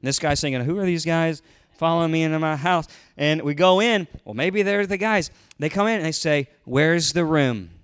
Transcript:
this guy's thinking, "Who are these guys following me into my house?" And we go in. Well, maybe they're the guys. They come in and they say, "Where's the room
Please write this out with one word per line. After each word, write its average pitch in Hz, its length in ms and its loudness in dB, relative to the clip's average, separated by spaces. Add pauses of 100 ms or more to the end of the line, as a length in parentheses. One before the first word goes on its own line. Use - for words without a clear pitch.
this 135 160 -4
guy's 147 240 -2
thinking, 135 200 -2
"Who 160 180 -2
are 196 60 -2
these 170 200 -2
guys 165 380 -2 (340)
following 165 340 0
me 160 120 2
into 156 160 0
my 156 160 -2
house?" 165 320 0 (300)
And 151 260 0
we 147 100 -2
go 185 280 4
in. 214 260 2 (180)
Well, 107 80 -12
maybe 185 300 -2
they're 202 240 0
the 196 100 -4
guys. 202 320 0 (300)
They 147 100 -2
come 202 180 0
in 226 100 0
and 165 80 -4
they 160 60 -2
say, 147 380 0 (160)
"Where's 151 480 2
the 170 100 2
room 131 460 0 (140)